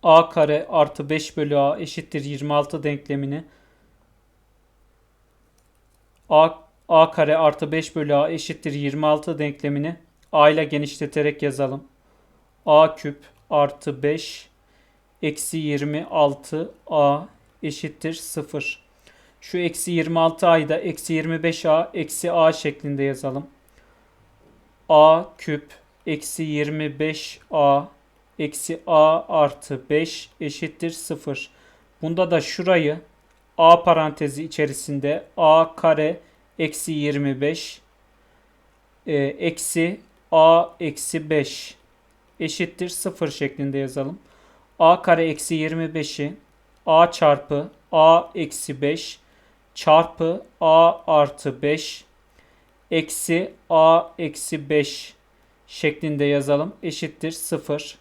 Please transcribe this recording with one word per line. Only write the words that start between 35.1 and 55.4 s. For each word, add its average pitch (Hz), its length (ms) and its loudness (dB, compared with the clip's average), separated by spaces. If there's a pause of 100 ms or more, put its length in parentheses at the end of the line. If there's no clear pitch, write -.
A 160 400 4
kare 156 440 0 (380)
eksi 160 340 -6
yirmi 143 480 -2
beş, 156 400 -6 (1300)
e, 156 100 -4
eksi 165 840 -4 (320)
A 165 360 6 (120)
eksi 156 500 -8
beş - 440 -2 (680)
eşittir 170 480 -6
sıfır 175 420 -6
şeklinde 139 480 -6
yazalım. 139 400 -8 (600)
A 170 240 6
kare 165 260 2
eksi 156 260 -6
yirmi 160 400 -6
beşi 151 400 -8 (520)
A 165 240 6
çarpı 147 600 0 (220)
A 165 420 6
eksi 151 480 -8
beş 156 380 -4 (540)
çarpı 165 720 2 (140)
A 165 320 6 (140)
artı 143 560 0
beş 151 420 -4 (880)
eksi 160 640 -4 (160)
A 160 320 6 (160)
eksi 151 520 -8
beş 147 440 -2 (520)